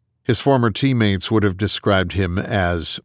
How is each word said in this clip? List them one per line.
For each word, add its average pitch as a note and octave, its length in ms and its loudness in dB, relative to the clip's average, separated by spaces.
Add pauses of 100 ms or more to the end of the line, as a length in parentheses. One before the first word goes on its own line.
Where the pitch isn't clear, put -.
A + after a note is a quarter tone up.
(220)
His - 180 0
former B2+ 300 2
teammates G#2+ 600 0
would A2 120 2
have F#2+ 160 0
described F#2+ 540 0
him F2+ 260 -2
as F2 680 -2